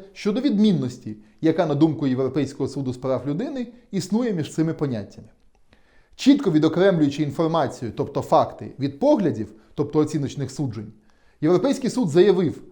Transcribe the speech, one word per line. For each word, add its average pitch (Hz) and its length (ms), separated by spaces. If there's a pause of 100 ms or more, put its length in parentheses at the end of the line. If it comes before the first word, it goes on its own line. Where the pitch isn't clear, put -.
(120)
щодо 208 280
відмінності, 190 760 (240)
яка, 160 260
на 147 80
думку 151 320
Європейського 131 640
суду 131 240
з 123 40
прав 131 320
людини, 247 380 (240)
існує 214 420
між 156 220
цими 160 200
поняттями. 123 540 (880)
Чітко 269 340
відокремлюючи 156 720
інформацію, 151 760
тобто 117 240
факти, 120 580
від 139 200
поглядів, 180 540 (220)
тобто 147 240
оціночних 143 520
суджень, 113 420 (480)
Європейський 185 500
суд 240 180
заявив, 180 640